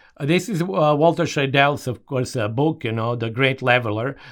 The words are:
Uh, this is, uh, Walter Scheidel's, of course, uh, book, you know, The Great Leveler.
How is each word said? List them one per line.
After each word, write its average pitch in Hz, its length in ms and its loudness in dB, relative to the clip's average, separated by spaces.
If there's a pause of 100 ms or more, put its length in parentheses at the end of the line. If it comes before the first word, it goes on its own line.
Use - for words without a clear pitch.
(160)
Uh, 147 100 -8
this 180 220 0
is, 180 140 -2
uh, 170 360 2
Walter 165 280 4
Scheidel's, 139 640 2
of - 180 -8
course, 127 320 -4
uh, 107 100 -2
book, 143 380 -2
you 113 80 -2
know, 117 240 -2
The 113 120 -4
Great 131 320 -2
Leveler. 120 540 0 (160)